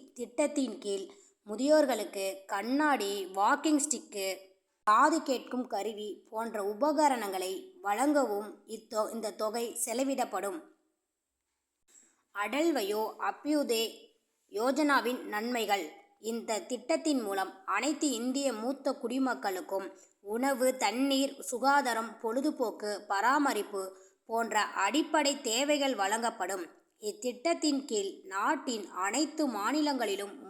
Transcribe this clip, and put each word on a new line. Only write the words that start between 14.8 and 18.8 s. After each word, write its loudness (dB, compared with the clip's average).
நன்மைகள். 0
இந்த -4
திட்டத்தின் 0
மூலம் -2
அனைத்து 0
இந்திய 0
மூத்த -2